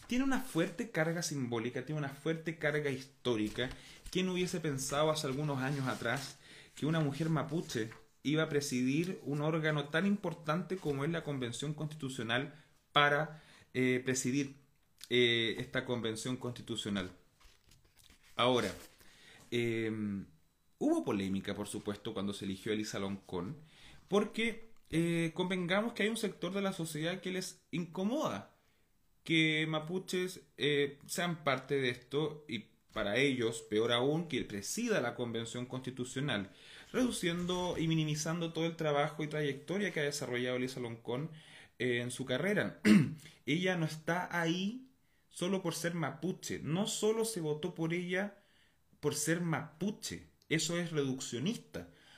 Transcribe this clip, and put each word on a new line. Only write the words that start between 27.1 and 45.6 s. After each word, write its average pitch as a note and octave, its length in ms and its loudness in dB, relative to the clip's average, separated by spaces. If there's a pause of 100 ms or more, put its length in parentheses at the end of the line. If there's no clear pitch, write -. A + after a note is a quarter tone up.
que F#3 100 -4
les F3+ 300 -6 (100)
incomoda F3 800 -2 (720)
que D#3+ 440 4
mapuches, F3+ 720 -2 (160)
eh, C#3+ 480 2
sean F3 380 -2
parte C3+ 320 2
de C3+ 140 4
esto, - 580 -2
y A2+ 180 -4 (260)
para G#2 260 0
ellos, B2 440 4
peor A2 300 2
aún, D3 360 2
que B2+ 160 -2
presida F#3+ 560 -2
la A#2+ 160 -2
Convención A#2 500 -4
Constitucional, B2 840 -4 (400)
reduciendo F3+ 840 0
y E3 100 2
minimizando D#3+ 640 0
todo D#3+ 140 0
el E3 100 -2
trabajo D3+ 480 0
y D3 40 -2
trayectoria D3+ 640 -2
que D#3+ 100 -2
ha - 20 2
desarrollado B2+ 540 -2
Elisa B2+ 220 -4
Loncón, A#2+ 500 -4 (500)
eh, A#2+ 220 2
en B2 100 -4
su C3 140 -6
carrera. C3+ 580 0
<clears throat> - 640 6
Ella F3+ 320 2
no E3 80 2
está E3+ 420 -2 (120)
ahí F#3 480 0 (420)
solo F#3 320 0